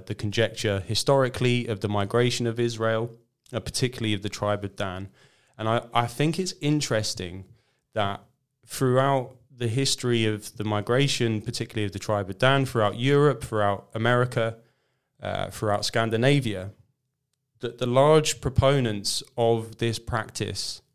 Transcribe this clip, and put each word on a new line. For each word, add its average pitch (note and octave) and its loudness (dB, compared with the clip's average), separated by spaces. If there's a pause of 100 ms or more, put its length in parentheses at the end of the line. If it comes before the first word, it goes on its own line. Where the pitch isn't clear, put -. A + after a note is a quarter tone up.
the G#2+ -6
conjecture G#2 0
historically B2 2
of G#2+ -4
the G#2 -2
migration A#2 2
of A#2 -2
Israel, A2+ 0 (420)
uh, A#2+ -4
particularly A#2 -2
of F#2+ -2
the G#2 -6
tribe G#2 -2
of F#2+ -8
Dan. G2 -6 (480)
And A2 -2
I, A#2 0 (100)
I A#2+ 2
think D#3+ 0
it's F#3 -4
interesting G#2+ -2 (480)
that G2+ -2 (440)
throughout C3 0 (200)
the A#2+ -2
history A#2+ 2
of G#2+ -4
the G#2+ -6
migration, A2+ 0
particularly A2+ -6
of F#2+ -4
the G2+ -8
tribe G2+ -2
of - -14
Dan, C3+ 4
throughout G#2+ 0
Europe, C#3 4
throughout G2+ 0
America, A#2 0 (640)
uh, F#2+ -4
throughout G#2 -2
Scandinavia, A2+ 0 (880)
that - -8
the B2+ -4
large D3 4
proponents B2 0 (160)
of A2+ 0
this A#2 -2
practice - -6 (140)